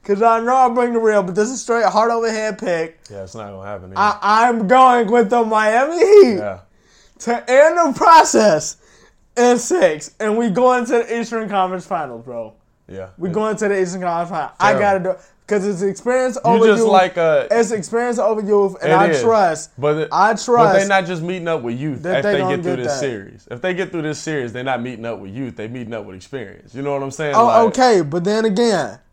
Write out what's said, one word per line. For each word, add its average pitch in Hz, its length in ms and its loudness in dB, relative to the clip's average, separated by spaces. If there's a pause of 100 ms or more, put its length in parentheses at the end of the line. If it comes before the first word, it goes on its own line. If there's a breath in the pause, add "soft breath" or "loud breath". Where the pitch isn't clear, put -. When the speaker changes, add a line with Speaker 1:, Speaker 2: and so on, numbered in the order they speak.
Speaker 1:
'Cause 202 160 -2
I 226 200 4
know 240 140 0
I 254 140 4
bring 240 240 -2
the 233 80 -2
real, 214 220 2
but 175 120 -8
this 208 140 0
is 262 140 -10
straight 233 240 0
heart 214 240 2
over 226 200 -2
head 214 280 -6
pick. 165 420 -6 (100)
Speaker 2:
Yeah, 98 120 -14
it's 95 120 -16
not 104 160 -12
gonna 98 160 -16
happen 95 300 -12
either. 208 260 0
Speaker 1:
I, 220 260 2
I'm 226 200 -2
going 247 420 6
with 240 200 2
the 240 140 2
Miami 220 540 0
Heat 392 380 8
Speaker 2:
Yeah. 101 220 -6 (600 soft breath)
Speaker 1:
to 233 120 -4 (180)
end 311 280 6
the 302 200 0
process 247 760 4 (580 soft breath)
in 240 240 4
six, 190 520 0 (100)
and 214 160 -2
we 233 140 -2
going 247 340 2
to 233 80 -4
the 233 280 -2
Eastern 226 280 -8
Conference 185 380 -4
Finals, 131 360 -8
bro. 117 300 -12 (340)
Speaker 2:
Yeah. 92 300 -14
Speaker 1:
We 175 140 -6
Speaker 2:
It - 20 -8
Speaker 1:
going 214 240 -2
to 214 100 -4
the 202 140 0
Eastern 180 220 -4
Conference 170 280 -4
Finals. 151 300 -8
I 208 140 4
Speaker 2:
Terrible. 202 80 0
Speaker 1:
gotta 196 220 2
do 185 80 -2
it, - 80 -8 (260 soft breath)
'cause 202 200 -2
it's 185 140 -4
experience 240 640 -2
Speaker 2:
You 233 80 2
Speaker 1:
over 226 140 4
Speaker 2:
just 220 160 4
Speaker 1:
youth. 196 100 4
Speaker 2:
like, 185 240 4
uh, 156 340 2
Speaker 1:
It's 226 200 2
experience 233 480 -4
over 214 240 -2
youth, 202 400 0
and 160 100 2
Speaker 2:
it - 20 6
Speaker 1:
I 202 120 4
Speaker 2:
is. 147 160 2
Speaker 1:
trust, 185 560 0
Speaker 2:
But 151 180 0
it, 156 160 -4
Speaker 1:
I 202 220 2
Speaker 2:
but - 100 -8
Speaker 1:
trust 240 360 4
Speaker 2:
they 196 60 -2
not 190 200 0
just 170 160 -6
meeting 175 260 -6
up 156 140 -4
with 120 160 -6
youth 139 240 -6
Speaker 1:
that 165 160 -2
Speaker 2:
if 139 60 -2
Speaker 1:
they 208 80 0
Speaker 2:
they - 80 0
Speaker 1:
gonna - 160 -2
Speaker 2:
get 170 60 -8
through - 140 -4
Speaker 1:
get 127 60 -6
Speaker 2:
this - 100 -4
Speaker 1:
that. 139 80 -6
Speaker 2:
series. 107 500 -10
If 120 120 -12
they 185 100 -4
get 185 180 -6
through 165 120 -8
this 151 160 -6
series, 135 340 -6
they're 123 120 -10
not 127 180 -4
meeting 117 240 -10
up 110 120 -8
with 98 120 -14
youth. 120 260 -12
They 107 100 -10
meeting 117 280 -12
up 104 100 -10
with 95 100 -16
experience. 98 600 -18
You 135 80 -10
know 143 100 -4
what 139 100 -4
I'm 139 80 -8
saying? 147 260 -6
Speaker 1:
Oh, 233 100 2
Speaker 2:
Like 226 220 4
Speaker 1:
okay, 240 340 2
but 160 200 -6
then 214 220 -2
again 190 540 -2 (140)